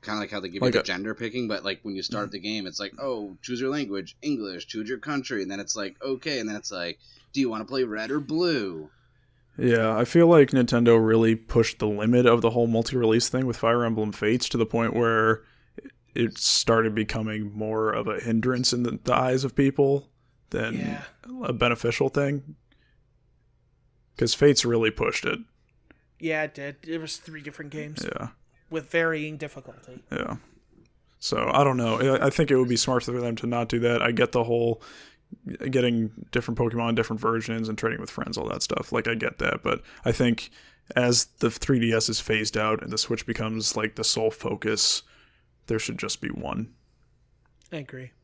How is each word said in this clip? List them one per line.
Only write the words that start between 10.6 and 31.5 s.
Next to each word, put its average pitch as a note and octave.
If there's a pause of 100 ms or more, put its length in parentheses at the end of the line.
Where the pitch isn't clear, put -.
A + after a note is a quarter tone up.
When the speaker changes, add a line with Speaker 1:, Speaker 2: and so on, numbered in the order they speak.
Speaker 2:
really A2+
pushed -
the A2
limit A2
of A#2+
the A#2
whole A#2+
multi-release A#2
thing C3
with A#2
Fire A#2+
Emblem A2
Fates A2
to -
the A2+
point A#2
where A2+ (720)
it A#2
started A2+
becoming G#2+
more A2
of A2+
a G2+
hindrance A#2+
in B2
the, A#2+
the B2
eyes B2+
of C3+
people C#3 (400)
than A2+
Speaker 3:
Yeah. - (400)
Speaker 2:
a B2+
beneficial A#2+
thing. C#3+ (1600)
'Cause -
Fates C#3+
really A2+
pushed A#2
it. - (800)
Speaker 3:
Yeah, D#3
it D3+
did. C#3
It D#3+
was D#3+
three D#3
different D3
games D3+
Speaker 2:
Yeah. - (420)
Speaker 3:
with D#3+
varying D#3
difficulty. C3 (100)
Speaker 2:
Yeah. - (840)
So, -